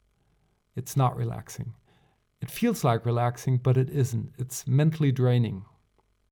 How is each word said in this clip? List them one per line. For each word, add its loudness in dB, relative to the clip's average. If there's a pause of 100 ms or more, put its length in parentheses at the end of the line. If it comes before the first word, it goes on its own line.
(760)
It's -10
not 2
relaxing. -8 (680)
It -8
feels 0
like 2
relaxing, 0
but 2
it 2
isn't. -2
It's -10
mentally 2
draining. 2 (680)